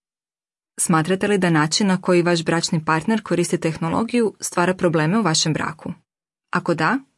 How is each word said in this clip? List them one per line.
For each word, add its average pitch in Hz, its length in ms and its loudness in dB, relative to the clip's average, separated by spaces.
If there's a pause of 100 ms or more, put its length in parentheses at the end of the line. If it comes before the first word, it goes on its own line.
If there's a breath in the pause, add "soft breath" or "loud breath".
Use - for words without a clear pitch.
(800)
Smatrate 180 480 0
li 202 100 2
da 180 120 2
način 156 380 2
na 185 140 0
koji 180 200 4
vaš 170 220 0
bračni 165 420 -2
partner 160 380 0
koristi 175 360 -2
tehnologiju 185 800 -2
stvara 180 340 -2
probleme 170 460 0
u - 20 0
vašem 160 320 0
braku? - 400 -6 (560)
Ako 175 240 -2
da, 160 260 0 (180)